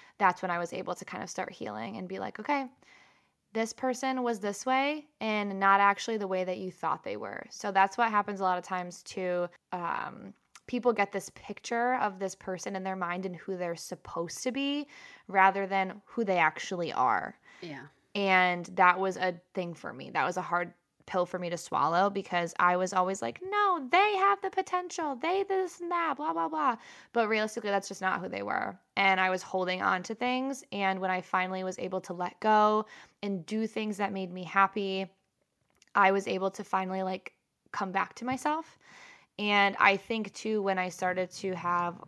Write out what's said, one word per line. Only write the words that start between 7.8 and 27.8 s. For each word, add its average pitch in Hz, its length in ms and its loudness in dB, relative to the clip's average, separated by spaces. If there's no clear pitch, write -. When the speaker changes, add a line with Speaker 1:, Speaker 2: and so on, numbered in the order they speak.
Speaker 1:
what 233 120 4
happens 208 300 0
a 196 40 0
lot 180 120 4
of 175 80 -6
times 180 380 -8
too. 180 440 -2
Um, 180 600 -6
people 240 280 2
get 202 180 2
this 190 220 -6
picture 240 640 -2
of 202 220 -2
this 190 160 -4
person 190 420 -8
in 190 60 -6
their 190 140 -4
mind 180 300 -4
and 180 100 -6
who 185 220 -8
they're 175 180 -4
supposed - 680 -10
to 254 60 0
be 277 360 -4
rather 190 380 6
than 190 400 -2
who - 180 -2
they 185 140 2
actually 165 560 2
are. 113 420 2
Speaker 2:
Yeah. 143 220 -10
Speaker 1:
And 185 500 4
that 180 240 6
was 190 200 -2
a 180 200 0
thing 170 220 -6
for - 180 -10
me. 135 180 -12
That 160 140 2
was 175 140 0
a 180 40 -4
hard 175 300 -2
pill 180 200 0
for 180 120 -6
me 175 120 -4
to 170 80 -4
swallow 165 500 2
because 185 500 -2
I 180 200 4
was 185 160 -2
always 190 260 2
like, - 180 -6
"No, 392 400 2
they 403 260 4
have 392 240 4
the 381 80 -4
potential. 359 680 -2
They 359 300 0
this 381 360 -2
and 349 80 -6
that, 330 260 0
blah, 311 160 -2
blah, 330 160 0
blah." 294 280 2
But 226 160 4
realistically, 214 400 0
that's 196 200 2